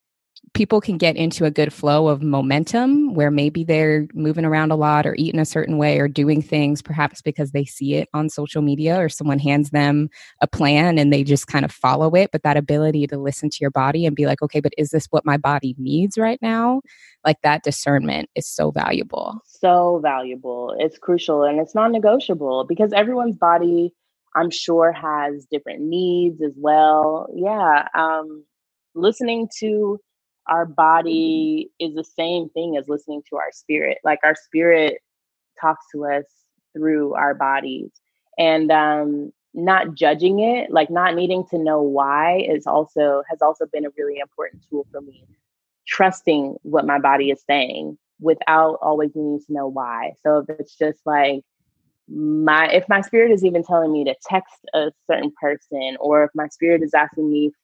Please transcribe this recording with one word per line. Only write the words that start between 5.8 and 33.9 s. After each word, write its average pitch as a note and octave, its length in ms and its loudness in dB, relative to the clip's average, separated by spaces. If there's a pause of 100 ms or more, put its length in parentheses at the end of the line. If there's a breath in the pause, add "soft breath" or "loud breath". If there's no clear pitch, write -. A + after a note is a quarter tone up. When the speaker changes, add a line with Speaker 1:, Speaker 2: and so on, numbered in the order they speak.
Speaker 1:
or C#3+ 100 2
doing D3 360 0
things D3 360 0
perhaps D3+ 440 -4
because D3 280 -4
they C#3+ 140 -2
see C#3 300 -6
it D3+ 180 -2
on D3+ 160 -2
social D3 320 -6
media D3+ 380 0
or D#3+ 100 0
someone C#3+ 300 -2
hands C#3+ 320 0
them D3 380 2 (320 loud breath)
a D3 60 4
plan D#3 520 2
and C#3+ 120 4
they C#3+ 120 4
just C#3+ 240 0
kind C#3+ 180 0
of C#3 60 -6
follow D3 420 0
it. F#3+ 180 4
But D#3+ 120 -4
that D3 140 2
ability D3 500 0
to C#3+ 100 -8
listen C#3 320 -6
to - 120 -8
your C#3 100 0
body D3+ 340 0
and D3 100 0
be D3 120 0
like, C#3 160 -2
"Okay, D3 160 -2
but C#3+ 180 0
is D3+ 140 -2
this D#3 160 -2
what - 180 0
my D3 120 2
body C#3 420 -2
needs D3+ 380 -2
right A3+ 240 0
now?" A#3 400 -2 (440 soft breath)
Like, D3+ 160 0
that D3+ 220 2
discernment C#3+ 720 -2
is - 100 -6
so - 240 -4
valuable. - 760 -4
Speaker 2:
So F3 580 2
valuable. B2+ 760 -6
It's D#3 220 -4
crucial, E3 440 0
and D3 160 2
it's D#3+ 140 -6
non-negotiable G#3 920 0
because G#3 280 0
everyone's A#3 440 0
body, E3+ 560 2 (420)
I'm E3 160 0
sure, E3 400 2
has D3 580 -6
different C#3+ 320 -8
needs F3 640 -2
as C#3+ 140 -4
well. D#3 760 2
Yeah. F3+ 600 0
Um, D#3 480 -4 (500)
listening A3+ 560 -2 (100)
to G#3 400 -2 (500)
our E3 160 0
body D#3+ 1120 0
is D#3 160 -6
the D#3+ 80 -6
same E3 460 -6
thing E3 260 -6
as C#3 140 -6
listening D3 400 -8
to D3 80 -8
our D3+ 160 -6
spirit. D3+ 500 -4